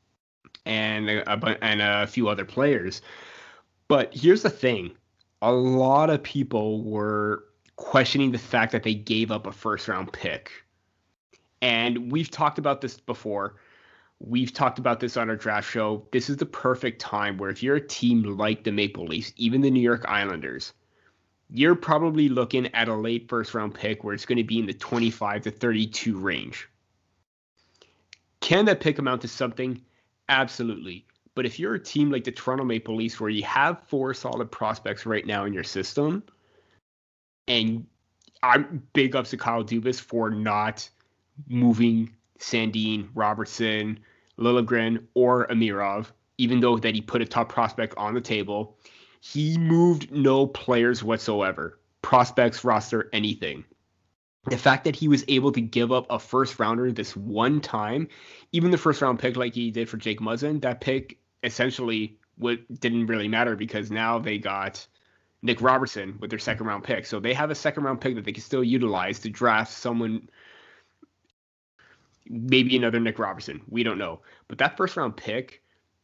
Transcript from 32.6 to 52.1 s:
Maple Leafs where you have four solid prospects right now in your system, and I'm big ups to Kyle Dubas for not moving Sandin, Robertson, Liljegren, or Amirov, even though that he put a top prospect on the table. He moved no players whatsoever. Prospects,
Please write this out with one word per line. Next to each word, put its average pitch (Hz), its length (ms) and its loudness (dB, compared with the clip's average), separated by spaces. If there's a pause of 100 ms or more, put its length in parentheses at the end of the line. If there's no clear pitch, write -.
Maple 113 320 -4
Leafs 113 240 -4
where 107 100 -2
you 104 140 -2
have 147 440 0
four 135 260 -2
solid 120 380 -8
prospects 107 540 -6
right 110 200 -2
now 101 200 -4
in 101 80 -4
your 92 100 -6
system, 180 600 -2 (1200)
and 113 380 0 (560)
I'm 135 420 2 (100)
big 131 220 2
ups 123 160 -2
to 127 60 -4
Kyle 117 260 -2
Dubas 117 360 -2
for 113 300 -2
not 107 600 -2 (580)
moving 117 640 4 (260)
Sandin, 110 720 -2
Robertson, 107 840 -2 (400)
Liljegren, 113 640 2 (100)
or 123 340 4
Amirov, 104 640 0 (260)
even 123 220 2
though 120 180 6
that 110 180 0
he 104 60 -4
put 117 200 -2
a 113 40 -2
top 117 240 -2
prospect 113 480 -2
on 104 160 -4
the 123 80 -2
table. 107 560 -4 (420)
He 156 380 -2
moved 165 540 4
no 135 360 4
players 120 560 2
whatsoever. 101 760 -2 (220)
Prospects, 123 600 4